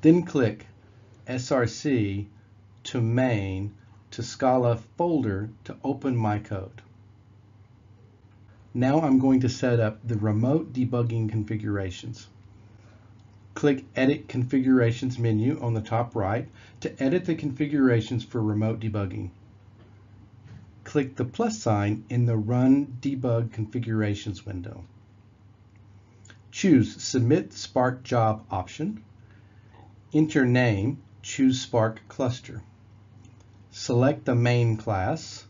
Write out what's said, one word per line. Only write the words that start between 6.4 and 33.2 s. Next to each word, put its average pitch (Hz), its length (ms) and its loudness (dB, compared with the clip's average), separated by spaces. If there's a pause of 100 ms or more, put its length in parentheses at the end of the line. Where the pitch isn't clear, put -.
Now 135 280 2
I'm 135 180 4
going 131 220 4
to 120 80 2
set 120 320 0
up 107 260 -2
the 117 80 -2
remote 110 560 0
debugging 117 580 -2
configurations. 107 1000 -6 (1300)
Click 139 280 2 (100)
Edit 131 360 0
Configurations 123 920 2
menu 117 400 0
on 117 140 -2
the 110 80 -2
top 117 340 -4
right 110 320 -2 (320)
to - 240 -6
edit 165 220 0
the 165 100 -2
configurations 131 880 0
for - 180 -6
remote 107 380 0
debugging. 101 520 -6 (1500)
Click 139 320 -2
the 123 80 -2
plus 220 340 -4
sign 104 480 0
in 120 180 0
the 117 120 2
Run 127 640 2
Debug 123 500 -2
Configurations 107 920 -4
window. 90 400 -12 (1700)
Choose 139 520 4
Submit 135 480 2
Spark 127 520 -2
Job 110 460 0
option. 151 540 -6 (1080)
Enter 151 320 4
name, 123 600 2 (180)
choose 131 400 2
Spark 113 460 0
Cluster. - 560 -6 (1080)